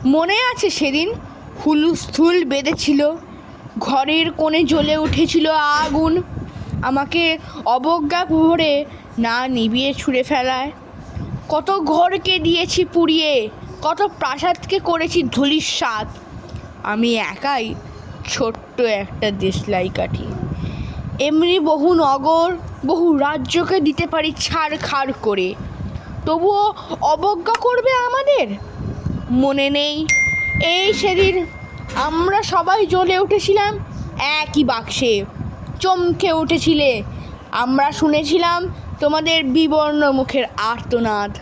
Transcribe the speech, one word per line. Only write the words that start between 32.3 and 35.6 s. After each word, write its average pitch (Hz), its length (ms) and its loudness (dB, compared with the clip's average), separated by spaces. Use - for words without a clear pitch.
সবাই 370 420 2
জ্বলে 370 340 4
উঠেছিলাম 403 520 2
একই 302 220 0
বাক্সে, 233 500 0